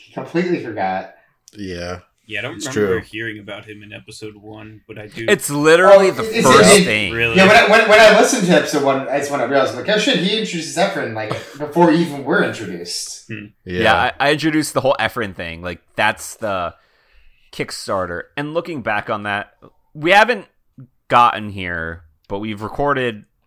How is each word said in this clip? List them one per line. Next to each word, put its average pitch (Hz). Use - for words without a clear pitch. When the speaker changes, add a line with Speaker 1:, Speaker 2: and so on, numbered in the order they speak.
Speaker 1:
completely 175
forgot. 98
Speaker 2:
Yeah. 90
Speaker 3:
Yeah, 107
I 104
don't 139
Speaker 2:
It's 156
Speaker 3:
remember 117
Speaker 2:
true. 101
Speaker 3:
hearing 107
about 104
him 104
in 104
episode 107
one, 107
but 107
I 107
do. 113
Speaker 4:
It's -
literally 180
Speaker 1:
Oh, 170
Speaker 4:
the -
Speaker 1:
it's, -
Speaker 4:
first -
Speaker 1:
it, -
it, -
Speaker 4:
thing. 107
Speaker 3:
Really? 117
Speaker 1:
Yeah, 190
when 208
I, 202
when, 220
when 214
I 214
listened 233
to 175
episode 147
one, 131
that's 143
when 135
I -
realized, 127
like, 123
"Oh 214
shit, 226
he 214
introduces 175
Efren, 151
like, 110
before 165
we 156
even 143
were 175
introduced." -
Speaker 3:
Hmm. 107
Speaker 2:
Yeah. 90
Speaker 4:
Yeah, 92
I, 113
I 151
introduced 156
the 139
whole 127
Efren 107
thing. 85
Like, 87
that's 110
the 92
Kickstarter. 92
And 147
looking 170
back 104
on 104
that, 101
we 151
haven't 214
gotten 110
here, 87
but 101
we've 107
recorded 127